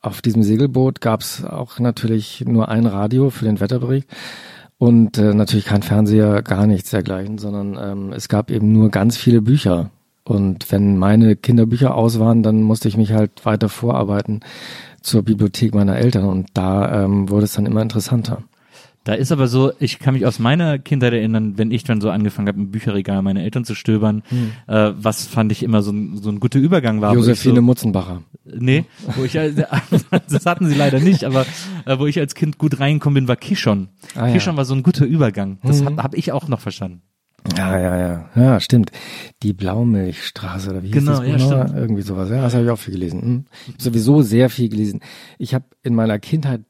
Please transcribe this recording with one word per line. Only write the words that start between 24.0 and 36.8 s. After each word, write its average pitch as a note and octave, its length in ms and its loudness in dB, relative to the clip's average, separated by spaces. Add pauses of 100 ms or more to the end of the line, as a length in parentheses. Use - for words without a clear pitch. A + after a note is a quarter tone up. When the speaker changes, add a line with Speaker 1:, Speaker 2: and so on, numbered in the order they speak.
Speaker 1:
Hm. A#2+ 220 -2 (160)
Speaker 2:
äh, G#2+ 280 2
was G#2+ 300 -6
fand A2 260 -2
ich G#2+ 120 -4
immer A2+ 180 2
so G2+ 100 -4
ein, G#2 300 -6
so G#2 80 -6
ein G#2 100 -6
guter B2+ 200 0
Übergang B2+ 420 0
war, G#2 140 0
wo A#2+ 40 4
ich A2 60 4
Speaker 1:
Josephine B2 300 4
Speaker 2:
so A#2+ 80 6
Speaker 1:
Mutzenbacher. F#2+ 580 0 (240)
Speaker 2:
Nee, C3 400 -2 (320)
wo C3 60 -2
ich C#3+ 160 -4
als, D3+ 160 -2
<laughs> D3+ 720 -2
das C#3+ 160 -2
hatten F3 240 0
sie C#3+ 60 2
leider C#3 240 2
nicht, F3 240 4
aber, C3 240 0 (400)
äh, C3+ 100 -2
wo C#3 80 -2
ich D3 140 -2
als D3 160 -4
Kind D3+ 240 -4
gut D3 200 0
reingekommen C#3+ 440 2
bin, B2 40 -2
war B2 100 0
Kishon. G2+ 500 -2 (260)
Speaker 1:
Ah, A#2+ 140 -2
ja. A#2+ 60 2
Speaker 2:
Kishon E3 220 -2
war C#3 100 0
so C3 100 -4
ein C3 80 -2
guter C#3 240 4
Übergang. G#2 560 0
Das C#3+ 180 2
Speaker 1:
Mhm. C#3 40 2 (120)
Speaker 2:
hab, A#2+ 60 -4
hab C#3 120 -4
ich E3 160 -4
auch C#3+ 160 -6
noch B2+ 120 -2
verstanden. F#2 420 -10 (560)